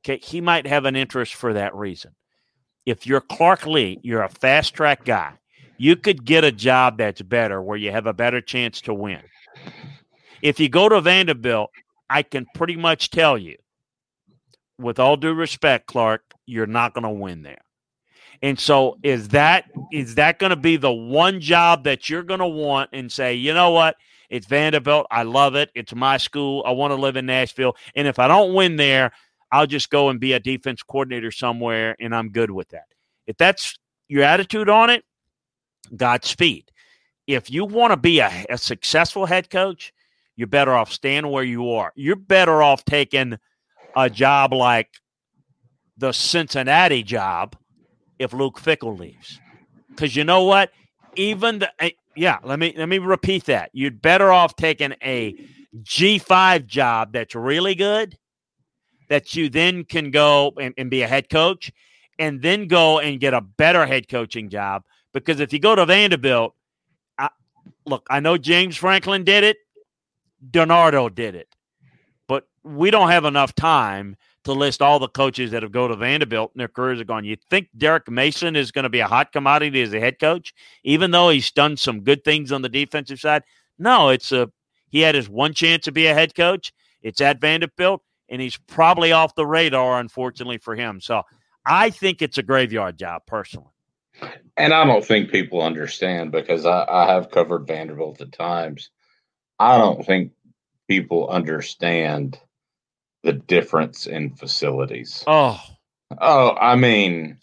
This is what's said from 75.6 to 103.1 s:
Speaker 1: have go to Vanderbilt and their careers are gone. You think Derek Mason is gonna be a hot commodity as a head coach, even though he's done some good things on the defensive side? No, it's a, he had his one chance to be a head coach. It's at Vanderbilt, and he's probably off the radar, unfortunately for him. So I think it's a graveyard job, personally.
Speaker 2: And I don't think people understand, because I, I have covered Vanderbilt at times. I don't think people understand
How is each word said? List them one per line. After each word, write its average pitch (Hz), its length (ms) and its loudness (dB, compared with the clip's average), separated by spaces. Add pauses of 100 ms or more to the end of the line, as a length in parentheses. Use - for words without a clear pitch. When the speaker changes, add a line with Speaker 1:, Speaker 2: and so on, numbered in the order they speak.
Speaker 1:
have 107 100 -12
go 123 160 -2
to 117 80 -4
Vanderbilt 113 560 -2
and 127 80 -14
their 117 80 -8
careers 127 320 -6
are 113 40 -12
gone. 110 200 -8
You 104 120 -10 (140)
think 190 260 -2
Derek 151 320 0
Mason 147 460 -2
is 135 160 -2
gonna 131 200 -4
be 120 100 0
a 104 80 0
hot 127 240 0
commodity 143 500 0
as 107 120 -4
a 110 40 -2
head 123 220 -2
coach, 160 340 -2 (300)
even 165 260 2
though 175 200 6
he's 139 200 0
done 147 260 2
some 110 260 -6
good 131 200 2
things 151 300 -2
on 139 100 -6
the 127 60 -6
defensive 139 500 -8
side? 151 240 -2 (360)
No, 190 320 4
it's 131 200 0
a, 123 200 -2 (380)
he 143 120 0
had 160 140 4
his 123 140 -2
one 135 260 -4
chance 165 300 0
to 151 80 -8
be 160 140 0
a 156 80 4
head 160 200 0
coach. 180 380 -2 (300)
It's 110 180 -8
at 139 200 2
Vanderbilt, 165 600 -2 (260)
and 127 120 -10
he's 127 160 -10
probably 165 540 2
off 160 240 2
the 156 120 -2
radar, 135 520 0
unfortunately 123 600 -8
for 113 180 -10
him. 110 240 -8
So 107 220 -4 (420)
I 190 260 2
think 185 320 -4
it's 143 160 -6
a 131 40 -4
graveyard 107 560 -2
job, 85 280 -12
personally. 92 440 -12 (840)
Speaker 2:
And 151 160 2
I 160 120 4
don't 113 200 4
think 104 260 2
people 90 300 -2
understand, 82 720 -4
because 80 320 -2
I, 87 240 2
I 90 240 4
have 92 180 0
covered 82 360 0
Vanderbilt 76 540 -10
at 67 120 -20
times. 82 580 -8 (680)
I 120 180 6
don't 107 300 2
think 95 260 -2 (560)
people 85 400 -2
understand 78 1080 -4 (840)